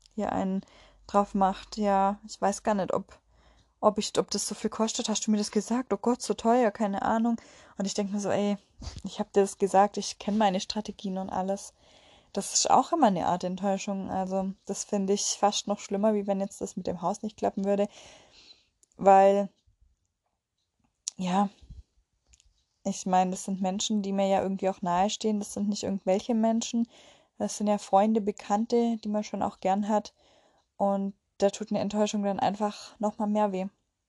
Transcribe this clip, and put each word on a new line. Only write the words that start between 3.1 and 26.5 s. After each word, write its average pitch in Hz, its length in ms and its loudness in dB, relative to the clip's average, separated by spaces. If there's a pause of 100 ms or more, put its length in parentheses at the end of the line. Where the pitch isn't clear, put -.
ob 208 160 4
ich, - 220 -2
ob 185 120 -4
das - 160 -4
so 208 80 -6
viel - 140 -6
kostet. - 400 -2
Hast - 180 -2
du 220 40 2
mir 214 80 2
das 208 120 -4
gesagt? 226 440 -2
Oh - 20 0
Gott, 247 240 0
so - 140 -4
teuer, 233 360 4
keine 196 300 -2
Ahnung." 226 360 2 (420)
Und 196 80 -2
ich 202 80 -6
denk 196 180 -2
mir 208 80 -4
so, 196 80 -4
"Ey, 202 300 0 (460)
ich - 140 -8
hab - 140 -6
dir 202 80 6
das 196 160 0
gesagt, 196 400 4
ich - 220 -8
kenn 208 180 -2
meine 202 240 2
Strategien 202 560 -8
und 190 140 -8
alles." 190 420 -4 (600)
Das - 220 -6
ist - 160 2
auch - 220 4
immer 311 160 4
eine 180 180 0
Art 180 180 0
Enttäuschung. 190 640 -4
Also, 190 420 -2 (120)
das - 200 -6
finde 196 280 0
ich - 260 0
fast - 280 0
noch 202 140 -4
schlimmer, 208 340 0
wie 202 120 -2
wenn 196 140 0
jetzt 196 200 -8
das - 160 -8
mit 185 100 -8
dem 180 160 -6
Haus 185 200 -4
nicht 220 140 -10
klappen 196 280 -2
würde. 202 240 2 (1080)
Weil, 196 520 8 (1700)
ja, 190 320 0 (1400)
ich 196 220 -6
meine, 185 260 4
das 185 120 -8
sind 190 160 -4
Menschen, 202 420 -2
die 196 100 -4
mir 196 160 2
ja 190 140 4
irgendwie 196 260 -2
auch 190 140 -4
nahestehen. 202 580 0
Das - 140 -10
sind 202 140 -2
nicht 208 140 -2
irgendwelche 196 520 0
Menschen. 226 540 0 (500)